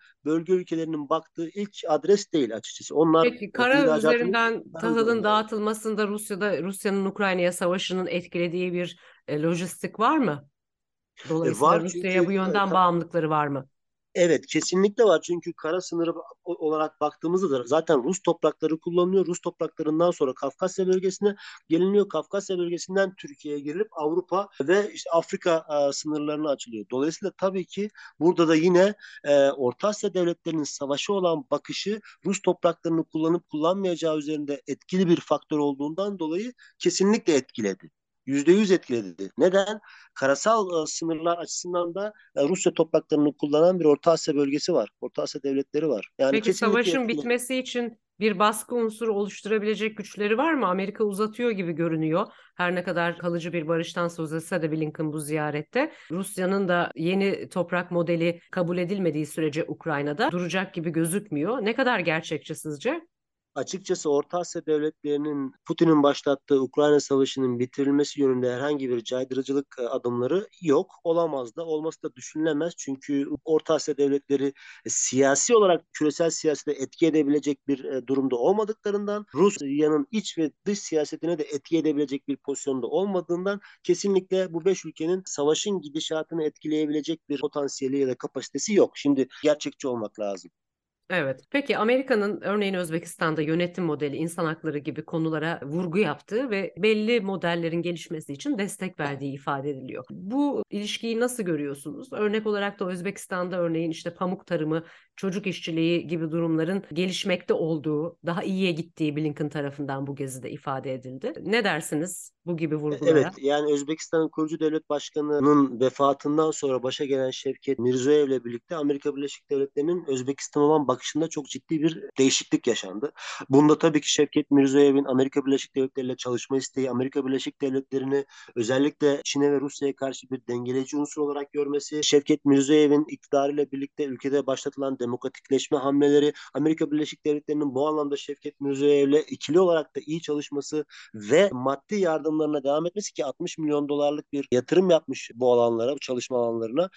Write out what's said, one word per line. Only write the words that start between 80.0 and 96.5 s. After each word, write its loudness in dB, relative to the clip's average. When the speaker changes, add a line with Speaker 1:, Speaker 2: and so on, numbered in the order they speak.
Speaker 1:
iç -4
ve -2
dış -2
siyasetine -2
de -2
etki -4
edebilecek 0
bir -4
pozisyonda -4
olmadığından -2
kesinlikle 0
bu -2
beş 0
ülkenin -4
savaşın 0
gidişatını -4
etkileyebilecek -2
bir -4
potansiyeli -2
ya 2
da -2
kapasitesi -6
yok. 6
Şimdi 2
gerçekçi 0
olmak -6
lazım. -6
Speaker 2:
Evet. -2
Peki 0
Amerika'nın 2
örneğin -2
Özbekistan'da -2
yönetim -2
modeli, -2
insan -4
hakları -4
gibi -8
konulara -2
vurgu -4
yaptığı -2
ve -4